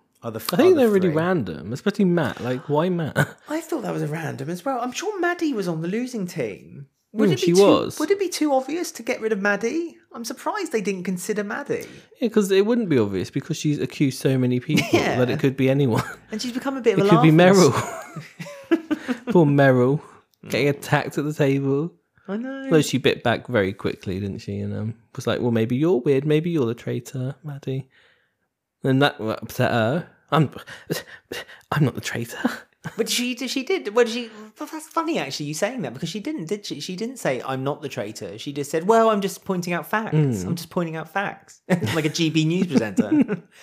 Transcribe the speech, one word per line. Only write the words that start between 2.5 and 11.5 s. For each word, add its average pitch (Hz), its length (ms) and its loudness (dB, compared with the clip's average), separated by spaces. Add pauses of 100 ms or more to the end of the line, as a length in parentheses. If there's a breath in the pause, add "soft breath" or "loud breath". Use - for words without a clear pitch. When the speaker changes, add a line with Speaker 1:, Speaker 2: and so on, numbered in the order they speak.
Speaker 2:
why 151 180 2
Matt? 170 300 -2
<laughs> - 320 -2
Speaker 1:
I 311 100 -4
thought 330 220 -6
that 180 100 -6
was 156 120 -4
a 151 40 -4
random 139 420 -8
as 180 140 -8
well. 269 160 -4
I'm 247 140 -6
sure 392 260 -6
Maddie 349 340 0
was 196 140 -2
on 170 140 -4
the 165 80 -4
losing 226 380 -4
team. 113 600 -8 (240)
Would 214 180 2
Speaker 2:
Mm, 156 40 4
Speaker 1:
it - 40 4
be - 40 -4
Speaker 2:
she 170 120 4
Speaker 1:
too, 190 80 8
Speaker 2:
was. 117 380 4
Speaker 1:
would 320 120 -2
it 392 80 2
be 359 100 -2
too 302 240 0
obvious 285 400 -2
to 233 100 -14
get 240 160 -4
rid 220 140 0
of 196 80 -2
Maddie? 233 560 -2 (160)
I'm 233 100 -12
surprised 311 480 -6
they 226 100 0
didn't 190 220 -4
consider 196 400 -4
Maddie. - 440 -6 (340 loud breath)